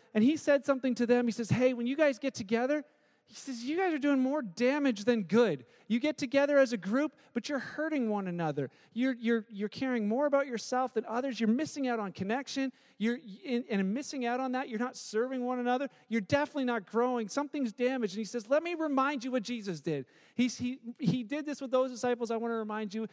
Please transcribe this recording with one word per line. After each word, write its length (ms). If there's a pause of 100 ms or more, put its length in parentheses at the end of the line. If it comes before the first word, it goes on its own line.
(140)
and 100
he 140
said 260
something 320
to 100
them. 200
He 60
says, 180
"Hey, 240
when 140
you 100
guys 220
get 160
together," 500 (400)
he 100
says, 280
"you 140
guys 160
are 60
doing 200
more 220
damage 640
than 180
good. 420 (220)
You 120
get 200
together 400
as 120
a 60
group, 380 (180)
but 160
you're 80
hurting 540
one 160
another. 420 (240)
You're, 260
you're, 300
you're 200
caring 380
more 200
about 180
yourself 480
than 140
others. 320
You're 100
missing 380
out 120
on 120
connection. 600 (280)
You're, 180 (300)
and, 240
and 200
missing 360
out 120
on 120
that, 180
you're 80
not 180
serving 480
one 140
another. 320 (180)
You're 140
definitely 440
not 200
growing. 420
Something's 460
damaged." 400
And 60
he 60
says, 240
"Let 120
me 140
remind 480
you 80
what 100
Jesus 380
did. 260 (300)
He's, 220
he, 220 (200)
he 240
did 220
this 140
with 120
those 200
disciples. 380
I 80
wanna 180
remind 380
you 200